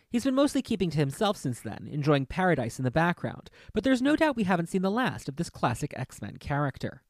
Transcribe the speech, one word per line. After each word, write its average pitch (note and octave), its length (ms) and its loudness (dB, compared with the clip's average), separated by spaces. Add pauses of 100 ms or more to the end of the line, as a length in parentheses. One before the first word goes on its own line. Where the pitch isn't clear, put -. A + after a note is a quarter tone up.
He's A#3+ 160 0
been C4 100 2
mostly C#4 260 4
keeping G3 280 0
to C#3+ 80 -2
himself D#3 400 0
since B2 240 -4
then, G#2+ 280 -10
enjoying C#3 360 2
paradise D#3 520 0
in C3 60 -4
the B2+ 80 0
background, D#3+ 580 -2 (240)
but G#3 120 0
there's C4 160 4
no C#4+ 160 4
doubt D4+ 180 4
we A3+ 80 0
haven't F3 240 2
seen F#3+ 140 0
the F#3+ 100 2
last A3+ 380 -2
of C3+ 80 -8
this E3 120 -4
classic - 480 -2
X-Men - 400 -10
character. - 720 -4